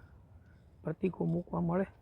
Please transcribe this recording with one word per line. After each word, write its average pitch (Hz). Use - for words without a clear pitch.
પ્રતીકો 170
મૂકવા 170
મળે. 175